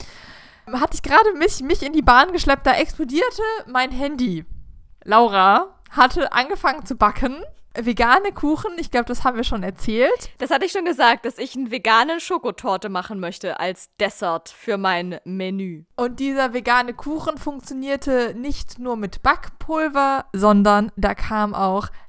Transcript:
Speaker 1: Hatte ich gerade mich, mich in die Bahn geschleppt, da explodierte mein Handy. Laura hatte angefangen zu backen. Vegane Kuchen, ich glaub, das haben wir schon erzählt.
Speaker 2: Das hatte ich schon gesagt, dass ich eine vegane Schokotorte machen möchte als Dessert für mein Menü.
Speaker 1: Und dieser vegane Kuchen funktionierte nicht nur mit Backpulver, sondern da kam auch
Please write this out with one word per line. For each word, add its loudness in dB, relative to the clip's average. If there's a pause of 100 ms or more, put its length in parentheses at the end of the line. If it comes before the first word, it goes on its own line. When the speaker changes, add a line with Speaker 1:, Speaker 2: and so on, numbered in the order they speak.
(720)
Speaker 1:
Hatte 0
ich -8
gerade 6
mich, 0
mich 0
in -4
die 4
Bahn 6
geschleppt, 0
da 6
explodierte -2 (260)
mein -2
Handy. -2 (580)
Laura 4 (160)
hatte 4
angefangen 0
zu -6
backen. 2 (400)
Vegane 2
Kuchen, -2
ich -6
glaub, 0
das -2
haben 2
wir -4
schon -2
erzählt. -2
Speaker 2:
Das -6
hatte 0
ich -6
schon -4
gesagt, 2
dass -6
ich -10
eine -6
vegane 2
Schokotorte -4
machen -6
möchte -8
als -6 (100)
Dessert -2
für -6
mein -2
Menü. -6 (140)
Speaker 1:
Und -4
dieser -2
vegane 0
Kuchen -6
funktionierte -4
nicht -6
nur -6
mit -6
Backpulver, 0
sondern 6
da 0
kam -2
auch -2 (220)